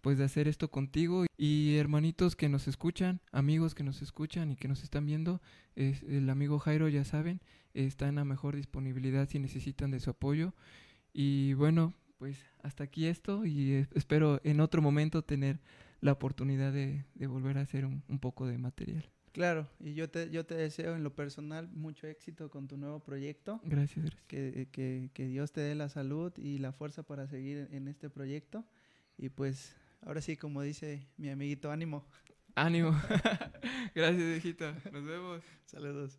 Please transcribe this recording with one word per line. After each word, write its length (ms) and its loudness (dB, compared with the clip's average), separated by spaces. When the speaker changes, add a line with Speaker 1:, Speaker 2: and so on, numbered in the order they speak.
Speaker 1:
pues, 180 4
de 60 4
hacer 240 4
esto 220 0
contigo. 560 2
Y 400 4
hermanitos 600 4
que 120 2
nos 200 2
escuchan, 520 0
amigos 420 4
que 100 -6
nos 180 -6
escuchan 480 -4
y 60 -4
que 120 -8
nos 140 -2
están 240 -4
viendo, 340 0
es, 280 0
el 260 2
amigo 280 2
Jairo, 300 4
ya 160 2
saben, 360 -2
está 340 0
en 80 0
la 80 0
mejor 320 -2
disponibilidad 720 -2
si 100 -2
necesitan 540 -4
de 80 -2
su 100 -2
apoyo. 420 0
Y 420 2
bueno, 400 6
pues, 200 -8
hasta 220 -8
aquí 220 -2
esto 400 -2
y, 260 2
eh, 220 4
espero 480 6
en 180 4
otro 220 6
momento 400 4
tener 380 0
la 100 6
oportunidad 600 0
de, 320 -2
de 120 -6
volver 320 -2
a 40 0
hacer 240 -2
un, 220 -4
un 100 -2
poco 280 -4
de 120 -4
material. 520 -6
Speaker 2:
Claro, 360 0
y 140 -10
yo 140 -4
te, 220 -6
yo 160 -4
te 80 -8
deseo 400 -2
en 80 -2
lo 120 -4
personal 580 -8
mucho 340 -10
éxito 440 -12
con 180 -12
tu 100 -12
nuevo 220 -8
proyecto. 640 -8
Speaker 1:
Gracias, 420 2
gracias. 220 -8
Speaker 2:
Que, 440 -6
que, 400 -6
que 140 -6
Dios 260 -4
te 100 -6
dé 120 -2
la 140 -4
salud 500 -4
y 200 -6
la 140 -4
fuerza 300 -10
para 240 -10
seguir 320 -8
en, 160 -10
en 140 -8
este 220 -12
proyecto. 540 -10
Y 120 -6
pues, 440 -4
ahora 200 -6
sí, 140 -4
como 260 -6
dice 440 -8
mi 140 -8
amiguito, 400 -4
ánimo. 360 -6
Speaker 1:
Ánimo. 380 6
<laughs> 1000 2
Gracias, 280 4
viejito. 500 -2
Nos 120 -8
vemos. 380 -10
Speaker 2:
Saludos. 520 -10